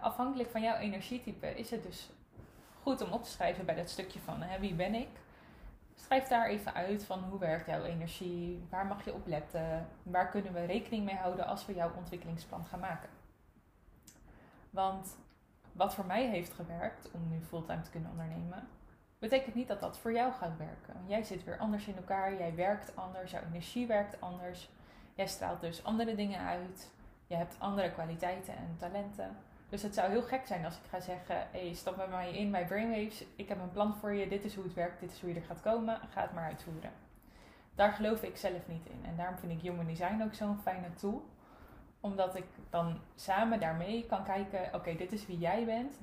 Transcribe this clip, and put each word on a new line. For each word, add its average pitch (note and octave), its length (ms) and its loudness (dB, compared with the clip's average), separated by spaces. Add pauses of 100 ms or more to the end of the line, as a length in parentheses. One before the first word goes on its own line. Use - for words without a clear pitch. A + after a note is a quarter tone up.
afhankelijk B3 480 2
van A3 120 0
jouw A3+ 160 4
energietype G#3 720 -2
is - 240 -4
het A3+ 120 -2
dus - 260 -10 (720)
goed C4 200 2
om F#3 100 -2
op A3+ 120 0
te - 60 -10
schrijven F3+ 360 2
bij E3 100 4
dat F3 140 -2
stukje F#3 300 -6
van, D3+ 220 -4
hè, F#3 180 -2
"Wie G3 140 2
ben F#3 220 4
ik?" B3 140 0 (840)
Schrijf C4 320 6
daar A#3 220 6
even G#3 240 0
uit G3+ 300 0
van, F#3 200 -2
"Hoe F#3+ 160 -4
werkt E3 260 2
jouw E3+ 180 0
energie? F3 840 -2
Waar F#3+ 160 2
mag G3+ 200 -2
je - 80 -2
op F#3 140 -6
letten? D#3+ 600 0 (160)
Waar F3+ 260 6
kunnen F#3+ 240 0
we F3 120 2
rekening G#3 400 2
mee G3 100 0
houden F3+ 300 2
als - 200 -2
we G#3 80 -4
jouw E3+ 240 2
ontwikkelingsplan E3+ 680 -6
gaan - 140 -6
maken?" F3+ 300 -4 (1600)
Want F#3+ 480 2 (540)
wat G3 220 4
voor G3 120 -2
mij G#3 220 4
heeft F3+ 260 0
gewerkt E3+ 580 -6
om E3 180 -2
nu E3 120 0
fulltime E3 400 -4
te E3 100 -10
kunnen E3 200 -6
ondernemen, E3+ 560 -6 (520)
betekent A#3 360 2
niet B3 120 0
dat G3+ 120 0
dat - 180 -2
voor A3+ 140 0
jou B3 220 6
gaat E3 240 -2
werken. - 380 -10 (120)
Jij G#3+ 160 2
zit F3+ 200 -4
weer - 140 -4
anders G#3 300 0
in G3 80 -4
elkaar, F#3+ 420 0
jij E3+ 180 0
werkt F#3 400 2
anders, F#3 360 -6
jouw F3 180 -4
energie F3 380 -2
werkt G#3 340 4
anders. F3+ 480 -6 (440)
Jij F#3+ 140 0
straalt F3+ 340 -2
dus E3 220 -4
andere A3 320 2
dingen G3+ 240 0
uit. F3+ 520 -4 (360)
Je F3 80 -2
hebt E3+ 240 0
andere G3 320 2
kwaliteiten E3+ 640 -2
en E3 200 -4
talenten. G3+ 600 -4 (320)
Dus G3+ 120 -4
het G#3 120 -2
zou G3 180 4
heel A3+ 100 6
gek C4 240 0
zijn F3 200 -2
als D#3+ 100 -4
ik - 140 -16
ga F#3 100 -2
zeggen, F3+ 520 -2
"Hey, F3+ 220 -4
stap F3+ 220 -2
bij F#3+ 120 -2
mij F3+ 300 -2
in G#3 140 2
bij F3+ 140 4
Brainwaves. G#3+ 600 0 (100)
Ik G3 140 -8
heb F#3 120 -2
een F3+ 100 -6
plan G#3 240 4
voor G#3 180 0
je. G3 140 2
Dit G3+ 160 0
is G#3 120 -4
hoe F#3+ 80 -4
het F3+ 100 -4
werkt, F3 260 0
dit F3+ 120 -8
is - 100 -14
hoe F3+ 80 -2
je E3+ 100 -2
er E3 60 -6
gaat E3+ 160 -8
komen. A3+ 380 2 (100)
Ga G3 120 -2
het F3 120 -2
maar E3 120 -2
uitvoeren." D#3 460 -6 (840)
Daar G#3 160 10
geloof G#3+ 300 2
ik F3+ 160 -6
zelf F3+ 300 -2
niet E3 180 -6
in. - 200 -10
En E3+ 100 -4
daarom F3+ 220 -2
vind E3+ 140 -4
ik E3 100 -4
Human F3 240 -2
Design F3 360 2
ook G#3+ 120 0
zo'n G3+ 260 0
fijne F3+ 340 -2
tool. G#3 320 0 (800)
Omdat F#3+ 300 4
ik F3+ 100 -4 (240)
dan E3+ 300 2 (160)
samen G#3+ 440 4
daarmee F3 460 2
kan G3 180 2
kijken: G3 500 0
oké, E3+ 220 -2
dit F3+ 160 -2
is G#3 140 -2
wie F3+ 120 -4
jij F3+ 280 4
bent, A#3+ 380 0